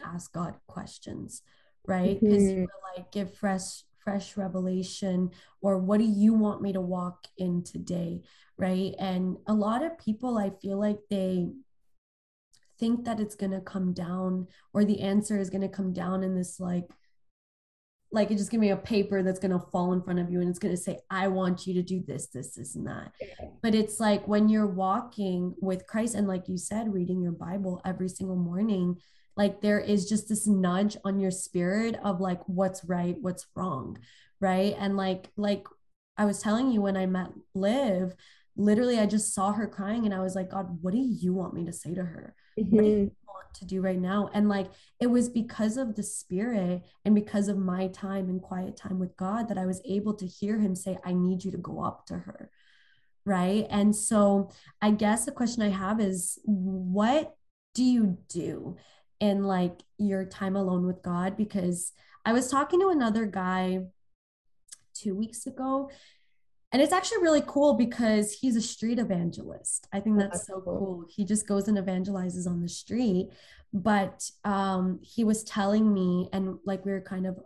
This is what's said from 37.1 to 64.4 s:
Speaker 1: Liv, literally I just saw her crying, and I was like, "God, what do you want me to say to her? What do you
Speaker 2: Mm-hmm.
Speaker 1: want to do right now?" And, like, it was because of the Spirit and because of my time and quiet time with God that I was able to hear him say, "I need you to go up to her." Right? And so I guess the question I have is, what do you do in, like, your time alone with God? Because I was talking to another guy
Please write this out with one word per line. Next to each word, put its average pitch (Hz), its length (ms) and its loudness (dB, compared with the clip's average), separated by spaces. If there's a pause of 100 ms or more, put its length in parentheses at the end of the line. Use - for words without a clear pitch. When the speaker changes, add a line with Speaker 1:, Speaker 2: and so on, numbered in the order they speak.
Speaker 1:
Liv, 196 600 0 (400)
literally 226 440 4
I 208 80 4
just 208 260 0
saw 202 200 2
her 214 140 -2
crying, 214 380 -4
and 202 80 2
I 185 80 -2
was 185 140 -2
like, 185 160 -4
"God, 180 320 -6
what 180 80 -2
do 226 80 2
you 185 340 0
want 185 220 -2
me 170 100 -4
to 170 80 -8
say 170 220 -10
to 180 100 -4
her? - 300 -12 (200)
What 214 280 6
do 214 60 8
you 214 60 6
Speaker 2:
Mm-hmm. 202 120 4 (200)
Speaker 1:
want - 280 -20
to 185 100 -16
do 185 160 -4
right 185 180 0
now?" 190 320 0
And, 208 160 4
like, 196 220 0 (300)
it 240 80 2
was 240 200 4
because 220 500 -2
of 240 180 -4
the 208 80 -4
Spirit 185 800 -2 (200)
and 208 120 6
because 208 320 2
of 196 100 0
my 185 300 0
time 190 420 -6
and 185 100 -2
quiet 185 380 -8
time 185 220 -6
with 180 180 -6
God 214 300 -2
that 202 100 -4
I 185 80 -2
was 185 200 -2
able 202 300 0
to 185 120 -8
hear 208 320 -2
him 190 160 2
say, 185 280 -4
"I 180 100 -2
need 180 300 2
you 196 60 -4
to - 80 -6
go 160 260 -6
up - 240 -6
to 180 120 -8
her." - 320 -14 (760)
Right? 196 460 2
And 202 240 4
so 202 560 4 (320)
I 214 80 4
guess 214 340 2
the 277 60 -4
question 233 320 -2
I 208 60 2
have 190 300 -2
is, 190 460 -2
what 190 920 2 (380)
do 247 100 0
you 226 440 4
do 165 480 -6 (440)
in, 202 260 2
like, 180 360 0 (160)
your 196 280 0
time 190 300 -4
alone 185 300 2
with 180 160 -2
God? 180 360 -2
Because 180 540 -2 (320)
I 226 100 2
was 254 160 2
talking 285 320 2
to 392 80 4
another 226 360 2
guy 185 600 0 (1080)